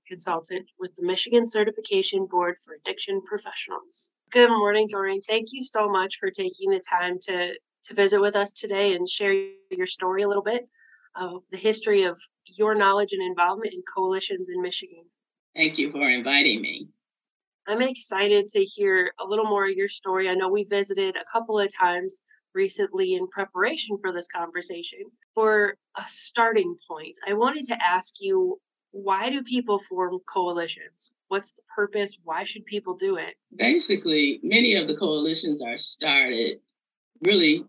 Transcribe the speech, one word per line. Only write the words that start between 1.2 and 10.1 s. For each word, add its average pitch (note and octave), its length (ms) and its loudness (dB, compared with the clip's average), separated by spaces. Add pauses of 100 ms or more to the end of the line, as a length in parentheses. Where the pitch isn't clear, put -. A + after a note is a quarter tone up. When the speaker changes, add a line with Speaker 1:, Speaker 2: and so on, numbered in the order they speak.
Speaker 1:
Certification G#3 800 0
Board F3 320 0
for - 180 -20
Addiction F#3+ 500 -6
Professionals. - 880 -10 (200)
Good A#3+ 180 8
morning, G#3+ 400 4
Doreen. G3 380 -2
Thank A3 240 -2
you B3+ 140 -10
so G#3+ 240 0
much G3 300 0
for F#3+ 120 -2
taking F#4 380 -4
the F#3+ 200 2
time F4+ 340 0
to, F3+ 300 -2 (300)
to - 100 -16
visit G3+ 280 6
with G3+ 160 4
us G3+ 160 0
today G3+ 420 2
and F3+ 140 -2
share G3+ 240 0 (380)
your F#3 160 -2
story F#3 360 -2